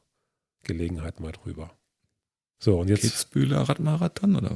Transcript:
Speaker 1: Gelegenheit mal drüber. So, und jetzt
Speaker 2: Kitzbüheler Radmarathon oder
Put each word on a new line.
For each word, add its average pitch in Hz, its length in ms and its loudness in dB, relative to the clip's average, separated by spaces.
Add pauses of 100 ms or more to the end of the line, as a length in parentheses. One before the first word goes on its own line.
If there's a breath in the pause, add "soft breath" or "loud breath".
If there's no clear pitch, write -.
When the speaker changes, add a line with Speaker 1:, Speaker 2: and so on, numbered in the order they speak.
(640)
Speaker 1:
Gelegenheit 85 560 -4
mal 80 140 -10
drüber. 78 380 -12 (880)
So, 101 180 4
und 90 100 0
jetzt 104 140 4
Speaker 2:
Kitzbüheler 135 600 0
Radmarathon 160 760 0
oder - 180 0